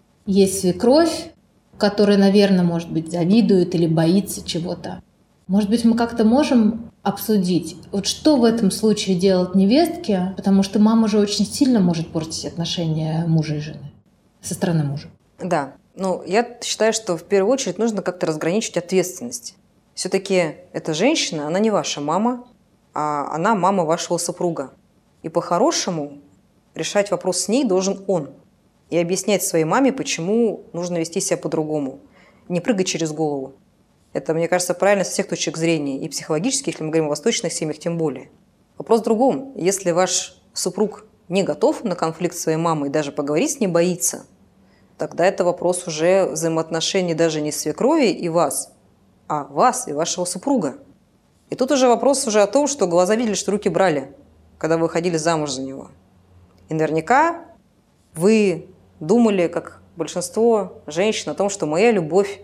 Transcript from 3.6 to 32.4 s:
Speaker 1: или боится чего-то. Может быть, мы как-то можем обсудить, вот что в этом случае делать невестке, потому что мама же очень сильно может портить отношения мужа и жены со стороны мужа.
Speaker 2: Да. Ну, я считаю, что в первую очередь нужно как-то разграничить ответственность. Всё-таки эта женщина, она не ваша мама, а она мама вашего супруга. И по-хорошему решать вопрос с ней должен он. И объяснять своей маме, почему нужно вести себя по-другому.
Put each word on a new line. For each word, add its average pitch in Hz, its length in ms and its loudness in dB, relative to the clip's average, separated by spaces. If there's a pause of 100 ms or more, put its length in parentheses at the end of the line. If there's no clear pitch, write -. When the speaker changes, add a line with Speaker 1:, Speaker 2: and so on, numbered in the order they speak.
Speaker 1:
или 170 120 2
боится 165 600 2
чего-то. 180 560 -8 (460)
Может 196 200 2
быть, 233 160 2
мы 226 120 4
как-то 233 280 0
можем 233 680 4 (140)
обсудить, 185 720 0 (160)
вот 196 140 -4
что - 280 2
в 247 80 4
этом 226 300 4
случае 208 420 2
делать 180 400 2
невестке, 196 840 2
потому 196 280 4
что 208 160 0
мама 226 260 6
же 214 140 2
очень 202 260 0
сильно 254 320 2
может 170 300 2
портить - 360 -6
отношения 160 840 -4
мужа 156 260 2
и 147 60 -6
жены 147 320 -12 (500)
со - 120 -8
стороны 165 280 0
мужа. 143 240 -6 (320)
Speaker 2:
Да. 156 360 -2 (200)
Ну, 185 320 -4
я 214 380 -2
считаю, 220 280 0
что 202 240 -4
в 165 60 -10
первую 202 300 2
очередь 233 260 -4
нужно 214 240 -2
как-то 180 240 -4
разграничить 160 500 -2
ответственность. 175 800 -4 (400)
Всё-таки 185 600 0 (160)
эта 156 220 -4
женщина, 175 520 0
она 170 140 0
не 220 100 2
ваша 165 300 -2
мама, 214 480 -2 (440)
а 147 400 -4
она 180 220 0
мама 185 300 2
вашего 170 340 -2
супруга. 160 540 -6 (500)
И 160 60 -8
по-хорошему 170 920 -2 (560)
решать 202 380 -2
вопрос 180 260 -2
с - 100 -6
ней 254 160 2
должен 190 440 0
он. 175 220 -2 (600)
И 156 80 0
объяснять 180 460 0
своей 165 200 2
маме, 226 280 2
почему 196 800 -2
нужно 175 260 -6
вести 165 220 -4
себя 180 160 -2
по-другому. 151 640 -4 (480)